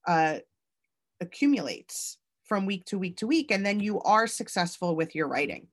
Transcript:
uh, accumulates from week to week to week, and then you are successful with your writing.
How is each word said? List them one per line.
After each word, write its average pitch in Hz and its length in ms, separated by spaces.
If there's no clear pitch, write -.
uh, 160 320
accumulates 175 960
from 196 240
week 196 180
to 196 140
week 180 180
to 214 80
week, 302 240
and 196 160
then 202 140
you 202 220
are 220 260
successful 175 680
with 160 200
your 151 120
writing. - 460